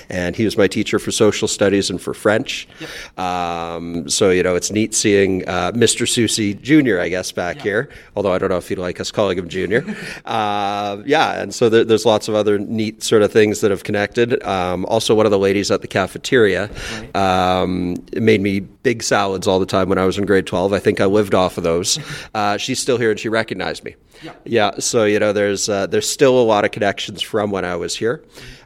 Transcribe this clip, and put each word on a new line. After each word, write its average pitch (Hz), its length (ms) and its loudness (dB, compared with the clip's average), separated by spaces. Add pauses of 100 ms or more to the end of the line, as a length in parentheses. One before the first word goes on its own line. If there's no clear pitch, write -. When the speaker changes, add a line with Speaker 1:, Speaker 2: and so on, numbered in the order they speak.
Speaker 1:
and 87 260 -4
he 113 120 0
was 95 100 -2
my 98 120 4
teacher 107 300 -2
for 104 120 -4
social 107 380 2
studies 98 420 0
and 90 100 -6
for - 140 -8
French. - 520 -2 (140)
Speaker 2:
Yep. - 380 -14
Speaker 1:
Um, 85 920 -6
so, 98 220 2
you 90 120 4
know, 90 120 2
it's 87 160 -2
neat 107 240 -2
seeing, 98 520 2
uh, 90 280 -2
Mister 117 320 2
Susi 107 480 0
Junior, 127 440 2
I 87 120 -2
guess, 90 200 -4
back 87 260 -6
Speaker 2:
Yeah. - 60 -16
Speaker 1:
here, 107 260 -2 (280)
although 98 160 0
I 92 60 0
don't 95 100 0
know 92 100 0
if 85 100 -10
he'd 98 100 -6
like 90 220 -6
us 92 100 -8
calling 98 260 0
him 90 120 -6
Junior. 92 360 -2
Speaker 2:
<laughs> 208 100 -8 (360)
Speaker 1:
Uh, 104 760 -2
yeah, 113 360 0
and 98 100 -8
so 120 160 2
there, 110 140 6
there's 110 240 2
lots 107 220 2
of 107 80 0
other 104 200 2
neat 110 460 -4
sort 113 180 4
of 101 120 4
things 107 300 4
that 104 100 2
have 92 100 -4
connected. 110 640 0
Um, 92 400 -2
also, - 280 2
one 107 140 6
of 104 60 4
the 101 80 4
ladies 98 320 2
at 95 80 0
the - 80 -14
cafeteria, 101 800 2
Speaker 2:
Right. - 460 -10
Speaker 1:
um, 92 800 0 (160)
made 110 280 2
me 98 200 -2
big 120 420 -4
salads 98 460 0
all 95 100 4
the 95 80 0
time 95 220 0
when 92 100 2
I 95 60 2
was 92 140 0
in 101 80 -2
grade 95 200 2
twelve. 95 260 0
I 98 60 0
think 98 220 0
I 101 60 2
lived 101 280 2
off 92 240 2
of 90 60 -8
those. 85 400 0
Speaker 2:
<laughs> - 40 -16 (240)
Speaker 1:
Uh, 104 260 -2
she's 127 200 -6
still - 180 0
here 113 140 2
and 104 80 -2
she 117 100 -6
recognized 104 540 -4
me. - 140 -14 (260)
Speaker 2:
Yeah. 160 100 -16 (120)
Speaker 1:
Yeah, 107 340 2
so, - 260 0
you 104 140 2
know, 104 140 2
there's, 101 360 0
uh, 98 180 -2
there's 104 220 -2
still 127 300 4
a 123 60 6
lot 107 200 4
of 104 60 0
connections 101 520 -4
from 104 280 -2
when 95 140 -4
I 90 100 -4
was 87 220 -6
here. 127 260 -4 (440)